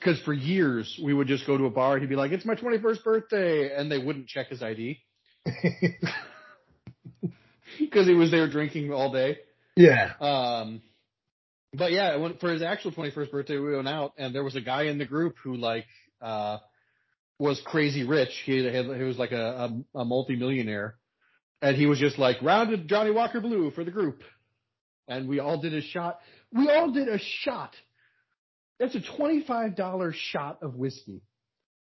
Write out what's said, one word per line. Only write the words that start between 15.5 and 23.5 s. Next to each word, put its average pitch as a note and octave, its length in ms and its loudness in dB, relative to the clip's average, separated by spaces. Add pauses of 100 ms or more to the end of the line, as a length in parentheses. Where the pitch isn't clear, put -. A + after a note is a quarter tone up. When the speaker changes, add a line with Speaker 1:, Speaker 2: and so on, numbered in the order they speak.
Speaker 1:
like, A2+ 300 -2 (340)
uh, G#2+ 380 -4 (800)
was C#3+ 260 0
crazy C#3+ 400 0
rich. C3 260 2 (140)
He C3 200 0
had, B2 220 -2
he C3 180 -6
was, B2+ 140 -4
like, A#2 140 -2
a, A#2+ 380 -4 (240)
a, C3+ 60 -6
a A#2+ 40 -2
multi-millionaire. A#2+ 920 -2 (680)
And C#3 140 4
he C#3+ 100 4
was C#3+ 120 4
just C#3 200 2
like, B2+ 240 4
"Round G#3+ 300 4
of F3 140 -4
Johnny G#3+ 240 2
Walker A3+ 300 0
Blue G3 320 0